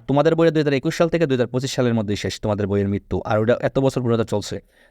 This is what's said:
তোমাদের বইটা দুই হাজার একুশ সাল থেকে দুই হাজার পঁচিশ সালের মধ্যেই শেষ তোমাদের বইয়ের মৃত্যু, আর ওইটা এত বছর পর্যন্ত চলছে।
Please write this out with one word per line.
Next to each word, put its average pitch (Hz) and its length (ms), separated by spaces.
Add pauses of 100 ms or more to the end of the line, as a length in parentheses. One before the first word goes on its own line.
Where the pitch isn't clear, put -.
তোমাদের 147 280
বইটা 165 160
দুই 151 120
হাজার 143 120
একুশ 151 240
সাল 170 100
থেকে 160 180
দুই 131 100
হাজার 120 100
পঁচিশ 127 280
সালের 123 200
মধ্যেই 104 220
শেষ - 240
তোমাদের 104 260
বইয়ের 98 220
মৃত্যু, 98 360
আর 110 140
ওইটা 113 220
এত - 180
বছর 135 240
পর্যন্ত 113 280
চলছে। 98 300 (300)